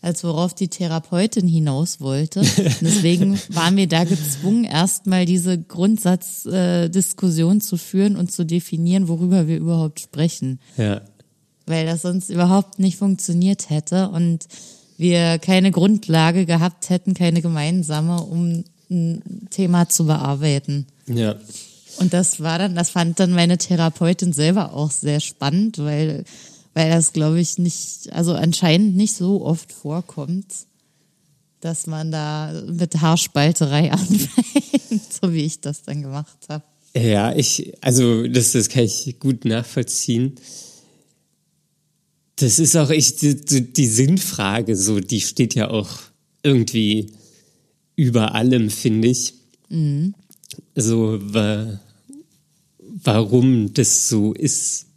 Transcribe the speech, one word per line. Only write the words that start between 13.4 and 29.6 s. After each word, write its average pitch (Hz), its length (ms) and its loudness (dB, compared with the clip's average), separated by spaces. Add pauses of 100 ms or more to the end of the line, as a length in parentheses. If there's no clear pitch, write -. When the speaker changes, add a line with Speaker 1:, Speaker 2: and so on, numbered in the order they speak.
Speaker 1:
hätte 180 400 0
und 170 380 -2 (500)
wir 170 400 2
keine 185 340 4
Grundlage 175 760 4
gehabt 170 440 0
hätten, 180 240 0
keine 170 280 2
gemeinsame, 160 800 -2
um 170 420 -2 (260)
ein 165 600 -4
Thema 175 360 2
zu - 180 0
bearbeiten. 143 840 0 (180)
Speaker 2:
Ja. 113 300 0 (640)
Speaker 1:
Und 185 140 2
das 175 260 0
war 160 180 -2
dann, 185 180 -2
das 170 160 -2
fand 170 280 0
dann 180 120 4
meine 175 260 4
Therapeutin 175 720 0
selber 160 420 0
auch 147 160 -2
sehr 147 300 -2
spannend, 175 600 -2
weil, 151 440 -2 (500)
weil 160 160 2
das, 165 220 2
glaub 156 240 0
ich, 170 220 -2
nicht, - 560 -6
also 170 200 0
anscheinend 175 640 2
nicht 202 200 2
so 185 300 0
oft 160 280 -4